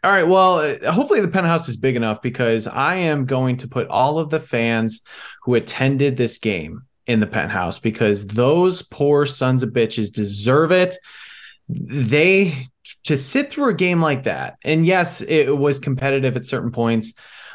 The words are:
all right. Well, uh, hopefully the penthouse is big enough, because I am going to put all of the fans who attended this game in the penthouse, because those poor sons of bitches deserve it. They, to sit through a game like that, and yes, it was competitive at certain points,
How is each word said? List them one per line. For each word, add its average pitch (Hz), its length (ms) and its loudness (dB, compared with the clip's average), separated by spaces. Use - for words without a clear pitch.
all 190 80 4
right. 180 160 4
Well, 185 300 6
uh, 147 340 -2
hopefully 277 280 2
the 190 80 0
penthouse 170 400 0
is 123 80 -8
big 131 200 0
enough, 110 260 -2
because 113 460 0
I 151 280 -2
am 156 280 -2
going 131 340 0
to 127 100 -12
put 127 200 -4
all 139 300 0
of 151 120 -4
the 156 80 -2
fans 117 640 -2
who 123 120 0
attended 135 640 0
this 120 220 -2
game 90 440 -6
in 113 140 2
the 107 60 2
penthouse, 90 520 -4
because 104 480 -2
those 151 560 0
poor 143 440 2
sons 131 360 0
of 113 80 -4
bitches 110 420 -2
deserve 107 600 0
it. 180 240 2
They, 147 960 0
to 151 120 0
sit 269 320 -2
through 277 200 -2
a 208 60 2
game 175 280 2
like 143 220 0
that, 67 380 -6
and 160 220 2
yes, 175 380 2
it 147 340 2
was 139 220 0
competitive 135 580 -2
at 127 80 -6
certain 120 280 -4
points, 113 400 0